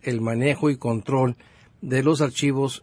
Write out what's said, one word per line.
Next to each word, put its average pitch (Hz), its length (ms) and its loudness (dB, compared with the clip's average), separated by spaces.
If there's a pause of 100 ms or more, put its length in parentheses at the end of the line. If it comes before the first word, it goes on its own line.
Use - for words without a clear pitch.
el 120 180 -2
manejo 123 480 0
y 139 80 0
control 123 600 -2 (460)
de 131 200 0
los 147 180 2
archivos 135 640 0